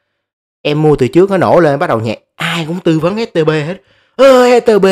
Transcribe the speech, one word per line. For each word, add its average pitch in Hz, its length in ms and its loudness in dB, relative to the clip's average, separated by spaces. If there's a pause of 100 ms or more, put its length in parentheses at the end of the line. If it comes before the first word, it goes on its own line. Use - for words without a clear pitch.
(640)
Em 147 200 -2
mua 151 140 2
từ 123 120 0
trước 185 220 2
nó 196 60 -2
nổ 143 240 2
lên, 143 180 0
bắt 175 80 -4
đầu 120 140 -2
nhẹ, 113 180 -6 (160)
ai 165 340 -8
cũng 175 120 -8
tư 160 180 0
vấn 175 200 -4
S 226 140 -6
T 175 140 -4
B - 20 2
hết. 156 280 -4 (400)
"Ơ, 247 440 4
S 233 40 -16
T 233 60 2 (120)
B 190 100 2